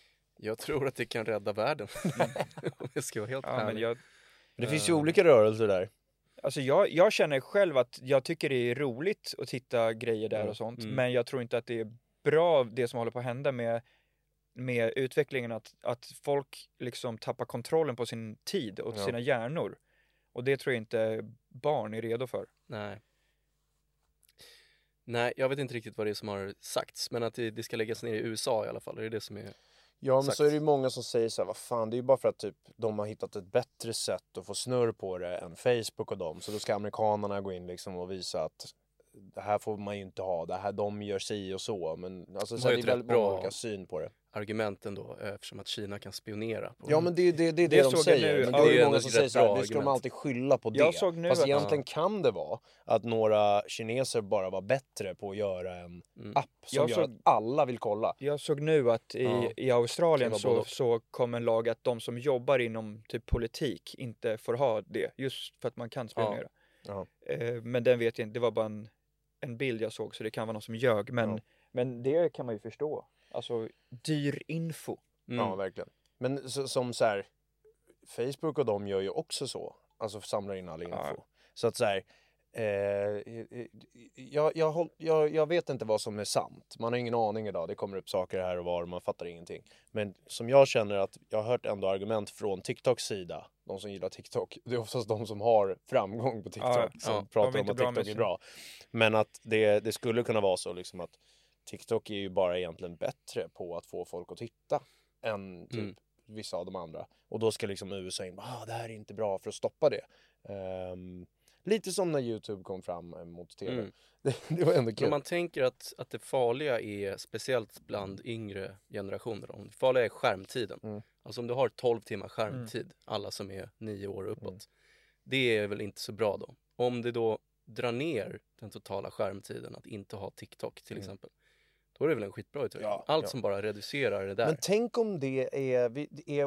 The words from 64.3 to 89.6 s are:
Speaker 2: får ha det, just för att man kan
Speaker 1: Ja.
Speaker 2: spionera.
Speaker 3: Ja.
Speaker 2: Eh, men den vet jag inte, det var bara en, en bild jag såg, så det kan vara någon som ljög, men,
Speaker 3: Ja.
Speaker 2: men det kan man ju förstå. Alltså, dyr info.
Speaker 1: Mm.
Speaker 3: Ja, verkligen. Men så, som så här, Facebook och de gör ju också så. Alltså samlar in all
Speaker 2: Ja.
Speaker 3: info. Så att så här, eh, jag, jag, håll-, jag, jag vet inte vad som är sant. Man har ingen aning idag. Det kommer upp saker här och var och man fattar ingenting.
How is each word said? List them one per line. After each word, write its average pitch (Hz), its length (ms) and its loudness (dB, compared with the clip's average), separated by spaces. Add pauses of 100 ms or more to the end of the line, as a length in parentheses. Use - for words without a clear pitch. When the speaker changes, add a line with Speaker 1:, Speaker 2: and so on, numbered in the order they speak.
Speaker 2:
får - 160 -2
ha 120 280 4
det, - 360 -2
just - 440 -6
för 131 60 -4
att - 100 -6
man 120 120 -8
kan 127 160 -6
Speaker 1:
Ja. 107 40 -14
Speaker 2:
spionera. 110 380 -2 (400)
Speaker 3:
Ja. 98 200 -6 (200)
Speaker 2:
Eh, 120 260 -2 (100)
men 120 200 0
den 123 160 8
vet 117 200 2
jag 110 80 -4
inte, 107 60 -12
det 120 100 -4
var 113 80 4
bara 110 140 0
en, 107 240 -10 (500)
en 120 180 -8
bild 120 240 -2
jag 107 120 -2
såg, 107 220 -8
så - 80 -12
det 110 80 -4
kan 110 160 -4
vara 110 60 -4
någon 107 80 -6
som 113 140 -10
ljög, 113 380 2
men, 117 160 2
Speaker 3:
Ja. 110 100 -2 (320)
Speaker 2:
men 123 320 -2
det 156 300 4
kan 135 120 -8
man 117 100 -4
ju 101 40 -10
förstå. 127 460 -6 (260)
Alltså, 113 380 -4 (200)
dyr 143 580 -2
info. 160 500 -6 (300)
Speaker 1:
Mm. 120 180 0
Speaker 3:
Ja, 95 100 -2
verkligen. 95 340 -6 (280)
Men 131 320 -4
så, 135 180 -4
som 123 260 -2
så 120 120 2
här, 101 220 2 (800)
Facebook 139 500 -4
och 139 80 2
de 101 220 0
gör 95 140 0
ju 95 80 -2
också - 380 -6
så. - 280 -10 (220)
Alltså 104 240 -8
samlar 101 340 -4
in 90 140 -10
all 80 120 -10
Speaker 2:
Ja. 87 60 -8 (220)
Speaker 3:
info. - 120 -8 (320)
Så - 140 0
att 110 80 0
så 117 100 0
här, 98 200 0 (480)
eh, 101 680 0 (920)
jag, 139 400 0
jag, 156 160 2
håll-, 165 260 -2
jag, 156 380 4
jag 156 140 4
vet 170 200 2
inte 117 160 -4
vad 107 160 2
som 104 180 -6
är 101 40 -4
sant. - 560 -4
Man 117 140 -2
har 123 40 0
ingen 120 180 -2
aning 110 320 0
idag. 87 200 -4
Det 101 80 -6
kommer 98 220 -6
upp - 120 -10
saker 92 300 -2
här 90 180 -2
och 87 80 -6
var 87 160 0
och 87 80 -6
man 90 120 -8
fattar 92 240 -6
ingenting. 85 380 -12 (280)